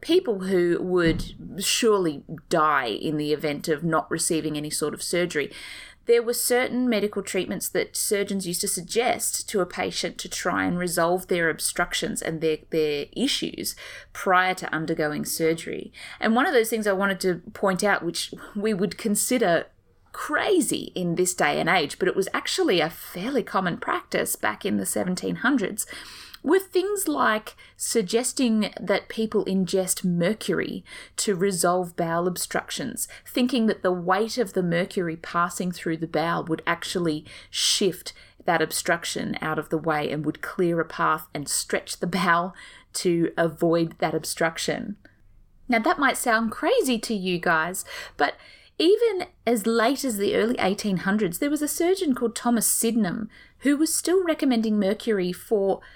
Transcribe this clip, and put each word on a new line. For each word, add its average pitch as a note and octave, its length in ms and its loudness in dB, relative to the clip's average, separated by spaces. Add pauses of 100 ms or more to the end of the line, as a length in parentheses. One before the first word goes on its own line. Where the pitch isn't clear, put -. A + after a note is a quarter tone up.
people D#4+ 380 2
who F3+ 420 2
would F3 800 0
surely F#3+ 600 2 (260)
die D3+ 380 4
in D3 280 -2
the D3+ 160 0
event D3+ 380 -2
of D#3 160 0
not D#3+ 260 0
receiving D#3 460 0
any D3+ 120 -6
sort D3 240 -2
of - 80 -10
surgery, E3+ 480 -2 (580)
there A#3 140 6
were A#3 140 -2
certain B3 520 2
medical G#3 360 0
treatments F#3 440 -4
that - 300 -2
surgeons G3 480 -2
used F3 160 -4
to G3+ 60 -2
suggest F#3 800 -2
to G#3 100 0
a F3 60 2
patient - 540 -6
to F#3 100 -10
try F#3+ 340 -2
and F3+ 140 0
resolve F3 500 0
their E3+ 220 2
obstructions - 720 -2
and D#3+ 200 -4
their, D#3 180 0 (100)
their D3+ 460 0
issues - 600 -2 (380)
prior F#3 400 2
to - 180 -6
undergoing D3+ 540 -2
surgery. - 640 -2 (280)
And A3+ 160 2
one B3+ 100 4
of E4 80 0
those A3+ 160 4
things A3 160 -2
I G3+ 80 2
wanted F#3+ 280 0
to F3+ 200 0 (120)
point F#3+ 300 0
out, G3+ 220 2
which - 260 -6 (240)
we G#3+ 160 0
would F3 280 -2
consider G3+ 680 2 (460)
crazy - 840 0
in F3 220 -2
this F3+ 180 2
day D3+ 260 2
and D3+ 80 0
age, E3 300 2
but - 100 2
it - 80 0
was F#3+ 200 0
actually C4+ 460 2
a D#3 100 2
fairly A3 500 -4
common F#3 360 -2
practice - 580 -2
back - 280 -4
in G#3 140 0
the G3 80 0
seventeen F#3 520 -2
hundreds, A3+ 500 0 (540)
were E4+ 180 4
things - 480 -2
like G#3+ 480 0 (200)
suggesting A3 1040 0
that G3 300 -2
people G#3+ 360 0
ingest F#3+ 600 0
mercury F3+ 800 0 (320)
to - 160 0
resolve F3+ 640 2
bowel E3+ 320 0
obstructions, - 800 -6 (180)
thinking B3 400 2
that G3+ 160 0
the F#3 100 2
weight F#3 460 0
of G3+ 160 -2
the F#3+ 80 0
mercury E3+ 540 -2
passing F3 560 -2
through E3+ 260 -4
the D#3+ 80 -4
bowel E3 380 -2
would D#3+ 240 -4
actually E3 580 -2 (240)
shift - 640 0 (320)
that E3 160 4
obstruction E3+ 800 -2
out D#3+ 160 -2
of D3+ 120 -6
the E3 80 0
way D3+ 340 -2
and D3+ 120 -4
would D3+ 200 -4
clear E3+ 360 0
a D#3+ 60 0
path D#3+ 480 -2
and C#3+ 160 -8
stretch - 500 -4
the F#3+ 60 -2
bowel F3+ 480 2 (400)
to E3+ 420 2
avoid E3 640 2
that D#3+ 160 0
obstruction. - 840 -2 (720)
Now, A#3 120 4
that D#4 180 2
might C4 180 2
sound A3+ 360 2
crazy D4+ 480 2
to A3+ 160 -4
you F3+ 240 0
guys, E3+ 460 0 (320)
but C#4 180 0 (420)
even G4+ 480 4 (220)
as A3+ 180 2
late A#3 400 2
as A3+ 120 -2
the G3+ 180 0
early A3 240 2
eighteen G3 380 0
hundreds, F#3+ 420 0
there C#4+ 100 0
was D4 140 0
a D4 40 -2
surgeon F4 460 2
called A#3 220 -2
Thomas A#3 320 2
Sydenham A3 640 0 (300)
who C#4+ 180 2
was D#4 180 2
still F#4 280 2
recommending B3 540 2
mercury G3 540 0
for G3 480 0 (160)